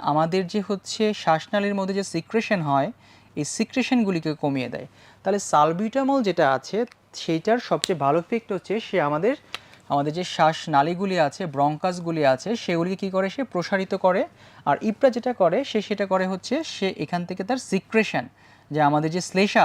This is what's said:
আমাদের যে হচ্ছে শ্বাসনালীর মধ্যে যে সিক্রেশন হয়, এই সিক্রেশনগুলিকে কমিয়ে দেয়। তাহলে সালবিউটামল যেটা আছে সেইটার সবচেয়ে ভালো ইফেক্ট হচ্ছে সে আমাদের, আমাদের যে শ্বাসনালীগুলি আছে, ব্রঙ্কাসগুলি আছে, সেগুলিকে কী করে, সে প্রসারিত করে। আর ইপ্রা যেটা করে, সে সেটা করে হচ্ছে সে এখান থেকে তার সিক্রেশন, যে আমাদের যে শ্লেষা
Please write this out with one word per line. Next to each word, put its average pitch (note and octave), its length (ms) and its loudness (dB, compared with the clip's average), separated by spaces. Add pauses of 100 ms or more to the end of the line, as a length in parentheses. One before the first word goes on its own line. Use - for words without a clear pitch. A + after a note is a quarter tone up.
(120)
আমাদের E3 300 2 (120)
যে G#3+ 160 0
হচ্ছে G3+ 340 -4 (200)
শ্বাসনালীর G3+ 560 0
মধ্যে F#3+ 200 -2
যে F#3+ 140 -4
সিক্রেশন G3+ 460 -2 (100)
হয়, C#3 200 2 (500)
এই D3 60 -4 (120)
সিক্রেশনগুলিকে G#3 760 0 (120)
কমিয়ে C3+ 300 -2
দেয়। - 140 -10 (340)
তাহলে G3+ 180 0 (120)
সালবিউটামল G#3+ 760 2
যেটা E3+ 180 2 (120)
আছে - 200 -6 (460)
সেইটার G3 360 0 (100)
সবচেয়ে E3 360 2
ভালো D3+ 200 4
ইফেক্ট - 300 -4
হচ্ছে F3+ 180 -6 (140)
সে G3 100 -2 (120)
আমাদের, F3+ 260 0 (580)
আমাদের C#3+ 260 0
যে F3+ 40 -4 (120)
শ্বাসনালীগুলি E3 800 2 (100)
আছে, - 140 -8 (140)
ব্রঙ্কাসগুলি E3 680 0 (100)
আছে, C3 160 -4 (140)
সেগুলিকে F3+ 380 -2
কী G3 140 -4
করে, F#3+ 200 0
সে C#4 60 -4 (120)
প্রসারিত F#3+ 400 -2 (120)
করে। F#3 160 4 (480)
আর C#3+ 80 2 (120)
ইপ্রা B3+ 260 2
যেটা B3 160 -2 (100)
করে, F3 160 4 (120)
সে A3 180 -2
সেটা G3+ 260 -2
করে F#3 180 2
হচ্ছে F#3+ 240 -4 (200)
সে G3 120 -2 (160)
এখান F3 260 -4
থেকে F#3 200 -8
তার B3+ 100 -2 (120)
সিক্রেশন, G3 540 0 (480)
যে D3+ 60 0 (100)
আমাদের D3+ 260 2
যে F3+ 140 -2
শ্লেষা G3 360 4